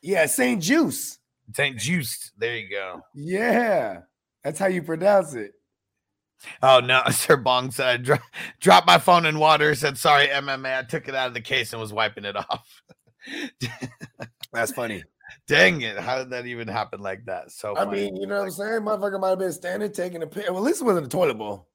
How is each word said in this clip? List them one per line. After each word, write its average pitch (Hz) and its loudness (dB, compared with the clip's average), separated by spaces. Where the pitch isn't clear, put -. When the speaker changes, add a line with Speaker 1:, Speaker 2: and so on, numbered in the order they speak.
Speaker 1:
Yeah, 190 2
Saint 247 0
Juice. 233 0
Speaker 2:
Saint 139 -2
Juice. 135 -4
There 117 -4
you 104 -10
go. 95 -8
Speaker 1:
Yeah. 180 0
That's 147 -4
how 196 0
you 185 0
pronounce 165 2
it. 107 -10
Speaker 2:
Oh, 131 10
no. 127 4
<laughs> 135 2
Sir 143 4
Bong 127 0
said, 131 -2
"I 123 2
dro-, 127 0
dropped 180 8
my 175 8
phone 175 6
in 156 -2
water." 151 6
Said, 139 -2
"Sorry, 143 4
M 139 -4
M 135 -6
A. 131 -2
I 131 -6
took 139 -8
it 135 -10
out 131 -2
of 120 -10
the 120 -6
case 120 -4
and 117 -10
was 104 -10
wiping 104 -2
it 101 -6
<laughs> 101 -6
off." - -10
Speaker 1:
That's 117 -4
funny. 107 -8
Speaker 2:
Dang 160 4
it! 107 -6
How 127 -4
did 131 -8
that 123 -8
even 117 -8
happen 107 -6
like 101 -8
that? 90 -10
So 104 -8
Speaker 1:
I 196 -2
Speaker 2:
funny. 202 -4
Speaker 1:
mean, 196 -8
you 196 -8
know 202 -6
what 202 -4
I'm 190 -8
saying? 208 -6
Motherfucker 202 -4
might 190 0
have 185 0
been 185 -4
standing, 196 -6
taking 175 -6
a 156 -8
pic. 196 -10
Well, 180 -4
at 196 -2
least 320 0
it - -6
wasn't 175 2
a - -12
toilet 156 0
bowl. 104 -10